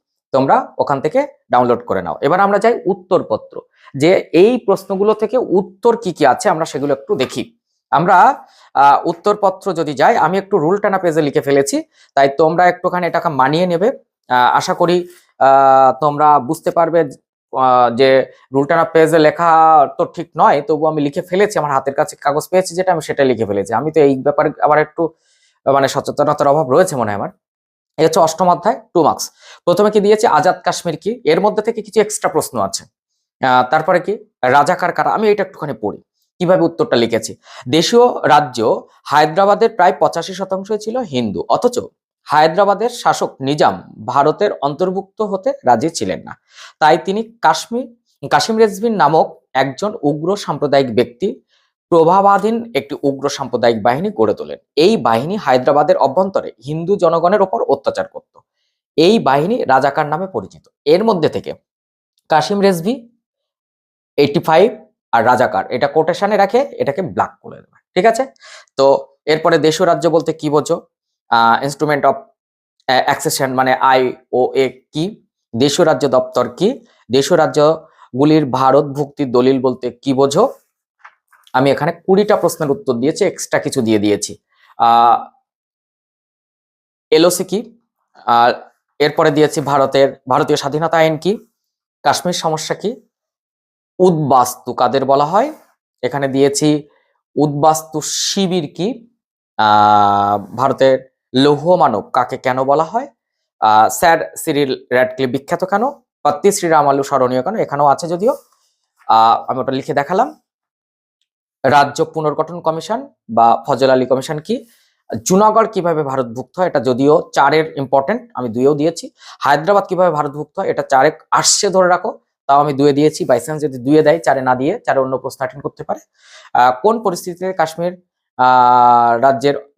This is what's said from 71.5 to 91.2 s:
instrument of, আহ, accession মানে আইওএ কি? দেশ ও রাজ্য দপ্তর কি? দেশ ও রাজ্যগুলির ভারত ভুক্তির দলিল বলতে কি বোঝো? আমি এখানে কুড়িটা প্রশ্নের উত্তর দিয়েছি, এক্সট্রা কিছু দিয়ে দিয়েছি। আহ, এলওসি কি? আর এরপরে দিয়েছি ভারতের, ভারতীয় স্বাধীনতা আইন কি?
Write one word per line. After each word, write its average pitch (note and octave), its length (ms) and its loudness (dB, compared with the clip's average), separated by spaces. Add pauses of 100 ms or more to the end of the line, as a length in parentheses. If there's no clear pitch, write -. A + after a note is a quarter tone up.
instrument C#3+ 380 -2
of, C#3 140 2 (720)
আহ, C3 240 0
accession C#3+ 360 -4
মানে C3 260 0
আইওএ B2+ 920 0 (240)
কি? F3 340 -8 (300)
দেশ C#3+ 240 0
ও F3 40 4
রাজ্য D3+ 240 0
দপ্তর B2 400 -2
কি? G#3 380 -4 (240)
দেশ C#3 220 0
ও F3 40 2
রাজ্যগুলির D3+ 1080 0
ভারত C3 380 2
ভুক্তির C#3 480 -6
দলিল B2+ 280 2
বলতে B2+ 300 -4
কি - 240 -6
বোঝো? C#3 380 0 (1000)
আমি C3+ 180 2
এখানে D3 220 -2
কুড়িটা G3 440 0
প্রশ্নের E3 340 -2
উত্তর C3+ 220 -4
দিয়েছি, C3+ 320 -2
এক্সট্রা - 340 -4
কিছু C3+ 240 -4
দিয়ে A2 160 2
দিয়েছি। G2+ 380 -4 (420)
আহ, A#2 460 2 (1900)
এলওসি F3 340 2
কি? - 340 -8 (480)
আর A#2+ 240 4 (480)
এরপরে D3+ 320 2
দিয়েছি D3 300 0
ভারতের, C#3 680 0
ভারতীয় C#3+ 280 0
স্বাধীনতা D#3 400 -4
আইন D#3+ 220 2
কি? G#3 280 -4 (560)